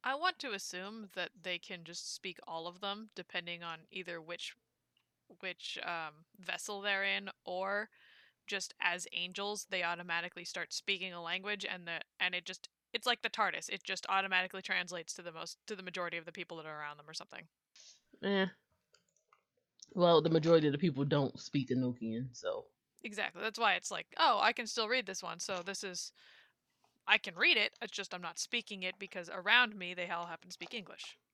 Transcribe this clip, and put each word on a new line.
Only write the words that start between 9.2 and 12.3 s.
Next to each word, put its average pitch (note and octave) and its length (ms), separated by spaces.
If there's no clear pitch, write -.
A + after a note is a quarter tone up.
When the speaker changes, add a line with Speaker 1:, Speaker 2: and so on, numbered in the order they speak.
Speaker 1:
they F#3 140
automatically F3 600
start - 300
speaking F#3 400
a F3 80
language, F#3+ 480
and F3+ 160
the, E3+ 140
and F#3 140